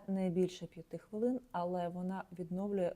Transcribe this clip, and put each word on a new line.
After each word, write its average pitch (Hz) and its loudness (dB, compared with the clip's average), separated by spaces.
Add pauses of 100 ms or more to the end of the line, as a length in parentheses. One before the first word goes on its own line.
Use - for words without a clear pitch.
не 190 2
більше 175 2
п'яти 165 -12
хвилин, 240 0 (120)
але 175 0
вона 180 -4 (140)
відновлює 185 0